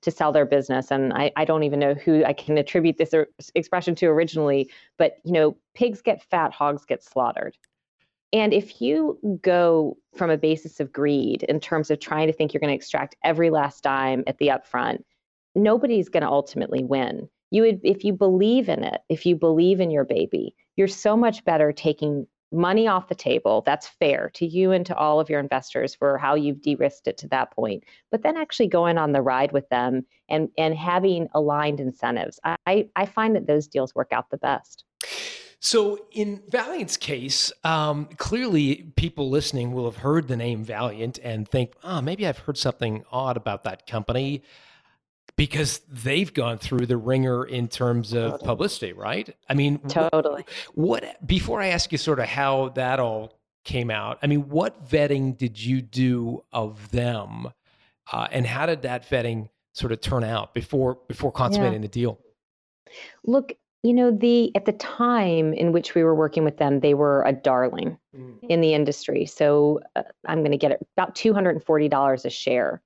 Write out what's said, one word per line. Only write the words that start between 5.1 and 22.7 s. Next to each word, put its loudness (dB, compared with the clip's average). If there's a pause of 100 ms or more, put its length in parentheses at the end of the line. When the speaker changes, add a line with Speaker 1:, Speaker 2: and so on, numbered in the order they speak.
Speaker 1:
you -4
know, 4 (160)
pigs -2
get -2
fat, 0
hogs -2
get -4
slaughtered. -4 (760)
And 2
if 0
you 0 (240)
go 4 (180)
from -2
a 4
basis -2
of -6
greed 0
in -2
terms -2
of 0
trying 0
to 2
think -2
you're -2
gonna 0
extract -6
every 2
last -2
dime 0
at -6
the 2
upfront, -2 (560)
nobody's 2
gonna 0
ultimately -2
win. -4 (220)
You 4
would, 4
if 2
you 2
believe 4
in -2
it, -6
if -2
you 4
believe 4
in 2
your 2
baby, -2 (200)
you're 2
so 0
much 0
better 4
taking -2 (240)
money 2